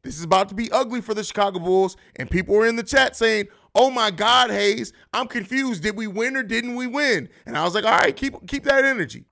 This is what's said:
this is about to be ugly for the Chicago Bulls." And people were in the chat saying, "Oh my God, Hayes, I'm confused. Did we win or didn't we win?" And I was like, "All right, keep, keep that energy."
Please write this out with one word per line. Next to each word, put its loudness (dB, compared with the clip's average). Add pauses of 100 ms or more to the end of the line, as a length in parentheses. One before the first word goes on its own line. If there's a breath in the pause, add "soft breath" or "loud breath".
this -12
is -10
about 2
to -14
be -6
ugly 0
for -6
the -4
Chicago -2
Bulls." 2 (180 soft breath)
And -10
people 0
were 6
in 2
the -4
chat 2
saying, 0 (260 soft breath)
"Oh 6
my 0
God, 2
Hayes, 0 (200 soft breath)
I'm -2
confused. -4
Did -2
we -6
win -4
or -2
didn't -4
we -6
win?" 0 (180 soft breath)
And -8
I 0
was -2
like, 0
"All 4
right, 4
keep, -8
keep -6
that 4
energy." -2